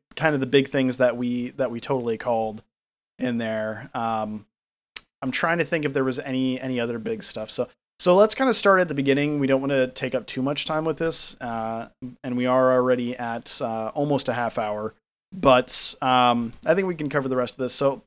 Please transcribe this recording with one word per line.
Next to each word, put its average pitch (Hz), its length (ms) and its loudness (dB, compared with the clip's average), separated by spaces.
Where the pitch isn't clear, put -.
kind 151 200 2
of 135 60 0
the 131 60 -2
big 135 200 4
things 127 300 0
that 123 200 2
we, 123 340 -4
that 123 200 -4
we 120 80 -6
totally 120 380 -2
called 110 440 -2
in 123 180 -2
there. 110 560 -4
Um, 110 520 -4
I'm 131 100 -4
trying 170 280 0
to 151 60 2
think 156 200 -2
if 139 80 -2
there 139 100 2
was 131 160 -2
any, 131 400 -2
any 127 200 -4
other 117 200 -2
big 110 240 -6
stuff. - 280 -8
So, 123 160 -4
so 180 160 6
let's 214 200 6
kinda 262 180 2
start 190 280 4
at 175 60 2
the 147 80 -4
beginning. 143 440 2
We 135 80 2
don't 135 140 4
wanna 135 260 2
take 127 280 -6
up 113 100 -2
too - 160 -6
much 143 240 -2
time 156 200 -2
with 156 120 -2
this, - 440 -4
uh, 113 480 -6
and 123 120 -4
we 123 100 0
are 127 280 6
already 123 420 2
at, 120 460 -6
uh, 113 320 -4
almost 143 360 0
a 117 40 0
half 117 240 -2
hour. 107 360 -4
But, 131 720 2
um, 123 520 4
I 160 80 4
think 190 140 0
we 180 80 -4
can 151 140 -6
cover 135 180 -2
the 131 100 -2
rest 123 180 -2
of - 40 -18
this. 127 140 -2
So 139 340 0